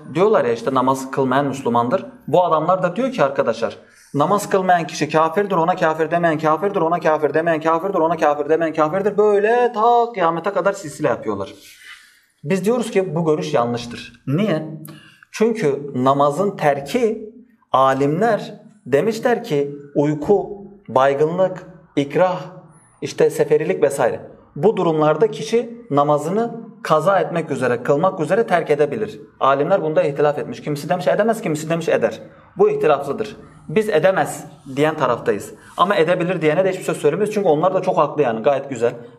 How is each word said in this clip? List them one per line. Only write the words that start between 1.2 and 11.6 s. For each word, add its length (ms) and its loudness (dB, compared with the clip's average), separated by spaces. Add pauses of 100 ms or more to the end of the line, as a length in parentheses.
Müslümandır. 600 -2 (220)
Bu 180 4
adamlar 380 2
da 120 -2
diyor 160 -4
ki 120 0
arkadaşlar, 540 -2 (360)
namaz 360 0
kılmayan 380 2
kişi 220 -4
kafirdir, 460 0
ona 200 2
kafir 360 0
demeyen 280 0
kafirdir, 420 0
ona 180 0
kafir 340 0
demeyen 280 0
kafirdir, 380 0
ona 180 2
kafir 320 0
demeyen 240 2
kafirdir. 440 0
Böyle 560 2
ta 400 2
kıyamete 360 0
kadar 240 0
silsile 340 -6
yapıyorlar. 460 -4 (920)